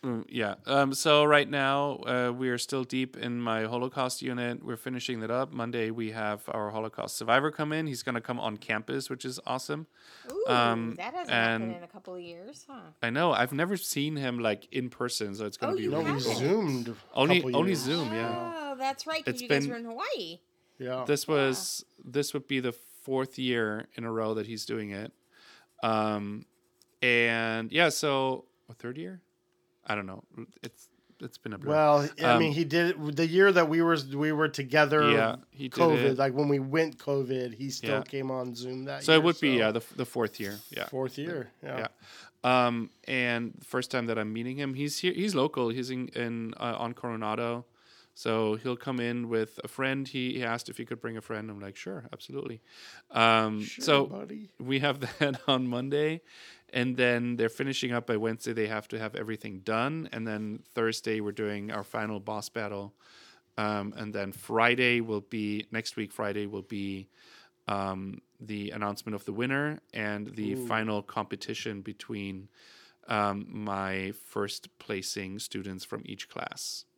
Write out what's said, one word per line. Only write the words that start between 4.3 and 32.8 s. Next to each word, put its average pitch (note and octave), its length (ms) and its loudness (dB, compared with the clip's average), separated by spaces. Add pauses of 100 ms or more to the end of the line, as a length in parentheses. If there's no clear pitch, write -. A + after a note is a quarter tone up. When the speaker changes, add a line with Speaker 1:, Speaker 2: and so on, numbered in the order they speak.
Speaker 1:
We're B2 140 -6
finishing B2 460 -6
that A2 100 -4
up. C3+ 220 0
Monday, A#2 380 -2
we A2+ 200 -4
have G#2+ 380 -4
our G#2 220 -2
Holocaust A2 440 -6
survivor C3+ 360 4
come D3+ 200 -2
in. D#3+ 160 -2
He's B2+ 160 -6
gonna A#2+ 160 -2
come A#2+ 180 -6
on A2 200 -4
campus, A2+ 520 -4
which C3 140 -8
is B2+ 220 -8
awesome. D3 420 -4 (420)
Speaker 2:
Ooh, G4+ 200 -4
Speaker 1:
Um, A#2 480 4
Speaker 2:
that G#3 160 -8
hasn't F4 200 -6
happened A2+ 360 4
Speaker 1:
and A2+ 80 -6
Speaker 2:
in F3 60 -14
a F3 40 -18
couple F#3 280 -14
of F3+ 60 -10
years, F3 480 -16
huh? C4 120 -16 (200)
Speaker 1:
I A#2 100 0
know. D#3 200 4
I've B2+ 220 2
never F3 240 0
seen D3+ 400 -2
him, B2+ 220 -2
like, G#2+ 340 0
in B2+ 160 -2
person, A2+ 460 -4
so G#2+ 100 -6
it's G2+ 100 -8
gonna D4 160 -2
Speaker 2:
Oh, F#4+ 60 0
Speaker 1:
be - 60 -2
Speaker 2:
you - 80 0
Speaker 3:
No, D3+ 80 0
we D3+ 120 0
Speaker 1:
really C#3 100 0
cool. A2+ 120 0
Speaker 2:
haven't? B2 160 0
Speaker 3:
Zoomed D3 400 0
a A2+ 60 -8 (180)
Speaker 1:
Only, E3 260 6
Speaker 3:
couple C3 160 0
Speaker 1:
only F3 160 4
Speaker 3:
years. E3 80 0
Speaker 1:
Zoom, C3+ 320 0
yeah. A#2 460 -2
Speaker 2:
Oh, C#4+ 200 -6
that's C4+ 300 -4
right, D#4+ 160 -4
'cause B3+ 120 0
Speaker 1:
It's B3 60 -8
Speaker 2:
you B3 60 -10
guys C#3+ 160 4
Speaker 1:
been C#3 80 -2
Speaker 2:
were A#3+ 60 -6
in A#3 80 -10
Hawaii. A3+ 540 -6 (400)
Speaker 3:
Yeah. B2+ 280 -4
Speaker 1:
This C#3+ 220 2
Speaker 2:
Yeah. D#3+ 40 4
Speaker 1:
was, C3+ 520 2 (180)
this C#3 300 -2
would C#3 160 -4
be C3+ 100 0
the B2 140 0
fourth C3 680 -6
year A#2 560 0
in A#2 80 -10
a A2+ 80 -4
row A2 220 0
that G#2+ 140 -4
he's A2 180 -8
doing A2 240 -4
it. G2+ 240 -8 (680)
Um, G#2+ 640 0 (560)
and, A#2 680 2
yeah, D#3+ 180 6
so, C3+ 560 0 (240)
a A#2 40 -18
third B2 240 -10
year? F3+ 240 -12 (640)
I G#2+ 100 0
don't G2+ 100 -4
know. F#2+ 180 -12 (400)
It's, - 240 -14 (320)
it's - 180 -12
been A2 160 -8
a G2 40 -8
blur. C#3 140 -2
Speaker 3:
Well, D3+ 380 6 (120)
I - 20 0
Speaker 1:
Um, A#2+ 160 8
Speaker 3:
mean, D#3 140 4
he E3 100 2
did E3+ 340 4